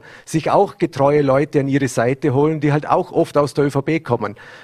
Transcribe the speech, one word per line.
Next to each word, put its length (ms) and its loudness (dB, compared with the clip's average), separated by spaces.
sich 260 -4
auch 280 2
getreue 440 2
Leute 380 2
an 80 0
ihre 220 0
Seite 440 0
holen, 280 0
die 100 2
halt 160 -2
auch 240 0
oft 260 0
aus 160 0
der 120 0
Ö 40 0
V 120 -2
P 180 -2
kommen. 360 -4